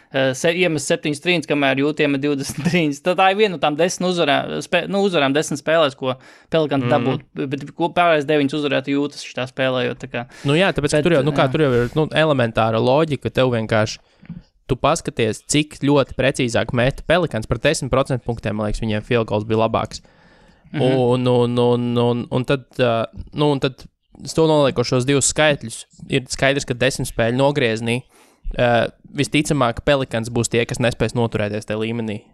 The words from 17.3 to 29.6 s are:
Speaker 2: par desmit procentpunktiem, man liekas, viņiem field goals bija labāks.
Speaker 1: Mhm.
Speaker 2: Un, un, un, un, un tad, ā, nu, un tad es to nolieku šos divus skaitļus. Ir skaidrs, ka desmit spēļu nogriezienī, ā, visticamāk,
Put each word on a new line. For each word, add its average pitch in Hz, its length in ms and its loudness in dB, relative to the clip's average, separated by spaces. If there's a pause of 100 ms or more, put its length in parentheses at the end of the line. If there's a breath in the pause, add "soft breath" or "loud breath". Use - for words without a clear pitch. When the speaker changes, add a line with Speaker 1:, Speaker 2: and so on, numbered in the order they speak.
Speaker 2:
par 123 100 -2
desmit 143 320 0
procentpunktiem, 120 640 -2
man 107 140 -4
liekas, 107 160 -4
viņiem 107 180 -2
field 117 240 0
goals 107 180 -2
bija 110 220 2
labāks. 113 360 -4 (720 soft breath)
Speaker 1:
Mhm. 147 100 -2
Speaker 2:
Un, 127 460 2
un, 120 300 2
un, 120 400 2
un, 120 340 0
un 127 120 0
tad, 135 200 -2 (140)
ā, 113 280 0 (280)
nu, 147 180 2
un 135 80 -2
tad 135 240 -4 (400)
es 131 100 -12
to 160 140 4
nolieku 143 340 2
šos 127 240 0
divus 139 260 2
skaitļus. 147 520 -2 (260)
Ir 135 160 0
skaidrs, 139 400 0
ka 127 80 -4
desmit 127 380 -2
spēļu 120 260 0
nogriezienī, 123 640 0 (560 soft breath)
ā, 120 320 2 (240)
visticamāk, 143 680 0